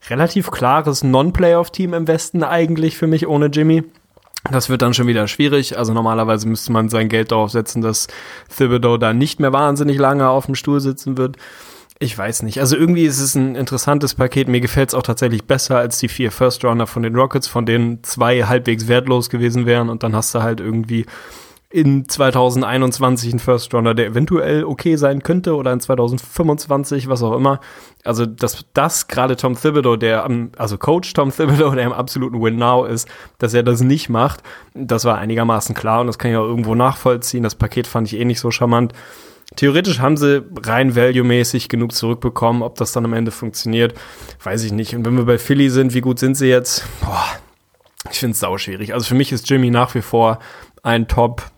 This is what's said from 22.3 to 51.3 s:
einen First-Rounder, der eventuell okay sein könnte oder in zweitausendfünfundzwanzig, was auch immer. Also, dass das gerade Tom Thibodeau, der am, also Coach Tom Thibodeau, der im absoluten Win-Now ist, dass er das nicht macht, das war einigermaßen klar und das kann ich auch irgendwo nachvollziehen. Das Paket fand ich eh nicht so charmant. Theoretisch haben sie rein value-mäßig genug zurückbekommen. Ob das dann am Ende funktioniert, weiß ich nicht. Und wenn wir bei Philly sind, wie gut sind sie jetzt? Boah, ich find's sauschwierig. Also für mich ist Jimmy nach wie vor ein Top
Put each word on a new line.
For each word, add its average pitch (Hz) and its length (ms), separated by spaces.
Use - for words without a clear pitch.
einen 120 80
First-Rounder, 117 560
der 113 140
eventuell 151 560
okay 160 320
sein 143 260
könnte 180 340
oder 131 160
in 127 80
zweitausendfünfundzwanzig, 139 1300
was 123 140
auch 113 120
immer. 135 260
Also, 117 220
dass 113 480
das 147 340
gerade 127 300
Tom 127 200
Thibodeau, 143 380
der 110 280
am, 120 340
also 104 180
Coach 170 380
Tom 139 200
Thibodeau, 147 400
der 127 120
im 123 80
absoluten 123 480
Win-Now 117 420
ist, 113 240
dass 117 160
er 120 80
das 120 180
nicht 135 300
macht, 120 320
das 117 320
war 110 100
einigermaßen 113 580
klar 110 280
und 123 60
das 113 100
kann 120 120
ich 113 60
auch 110 80
irgendwo 113 300
nachvollziehen. 123 680
Das 110 120
Paket 113 320
fand 113 260
ich 107 80
eh 120 60
nicht 120 140
so 120 100
charmant. 120 420
Theoretisch 147 460
haben 143 160
sie 143 260
rein 120 320
value-mäßig 123 720
genug 117 240
zurückbekommen. 117 680
Ob 117 140
das 110 140
dann 120 140
am 117 80
Ende 113 180
funktioniert, 117 640
weiß 110 220
ich 107 80
nicht. 110 240
Und 117 100
wenn 123 100
wir 123 80
bei 117 140
Philly 139 320
sind, 127 240
wie 127 60
gut 123 180
sind 135 180
sie 135 120
jetzt? - 360
Boah, - 280
ich - 80
find's 117 220
sauschwierig. 98 520
Also 120 140
für 123 80
mich 131 160
ist 123 180
Jimmy 131 220
nach 120 240
wie 117 80
vor 113 380
ein 117 240
Top 120 380